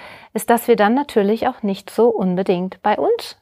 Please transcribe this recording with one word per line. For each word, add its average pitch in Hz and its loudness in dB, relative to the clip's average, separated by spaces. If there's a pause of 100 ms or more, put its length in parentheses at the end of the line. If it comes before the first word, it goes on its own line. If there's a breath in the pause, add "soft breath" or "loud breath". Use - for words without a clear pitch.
(340 loud breath)
ist, - -4
dass 233 0
wir 233 4
dann 208 2
natürlich 226 0
auch 247 -6
nicht 196 -6
so 233 2
unbedingt 185 -2
bei 208 0
uns 453 -2